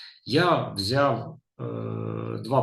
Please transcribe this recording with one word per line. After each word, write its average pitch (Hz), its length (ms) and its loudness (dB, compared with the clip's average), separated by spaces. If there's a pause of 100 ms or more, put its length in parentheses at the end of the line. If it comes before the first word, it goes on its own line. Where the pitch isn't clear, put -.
(260)
Я 139 440 2
взяв, 113 720 0 (200)
е, 127 40 -10 (800)
два 123 200 2